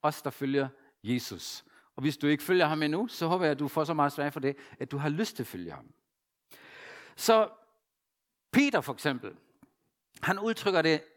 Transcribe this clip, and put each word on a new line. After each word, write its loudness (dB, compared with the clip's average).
Os, 0
der -4
følger 0
Jesus. -6
Og -10
hvis 0
du -2
ikke 2
følger 4
ham 0
endnu, -2
så -4
håber 2
jeg, 4
at -2
du -2
får 0
så -2
meget 2
smag -4
for -8
det, -2
at -8
du -6
har -2
lyst -4
til -6
at -6
følge -10
ham. -18
Så 4
Peter 4
for -8
eksempel, -4
han 0
udtrykker 0
det 4